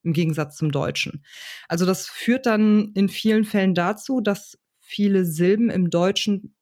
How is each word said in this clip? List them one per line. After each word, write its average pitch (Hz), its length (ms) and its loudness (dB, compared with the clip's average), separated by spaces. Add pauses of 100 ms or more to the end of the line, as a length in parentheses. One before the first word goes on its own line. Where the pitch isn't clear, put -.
im 170 80 -2
Gegensatz 156 460 -2
zum 151 160 -2
Deutschen. - 500 -6 (460)
Also 170 160 0
das 180 220 -2
führt - 400 -2
dann 214 480 4
in 196 120 2
vielen 220 380 2
Fällen 190 300 0
dazu, 208 440 -2
dass 208 380 -4 (240)
viele 196 420 0
Silben 180 460 2
im 180 200 0
Deutschen 190 720 -2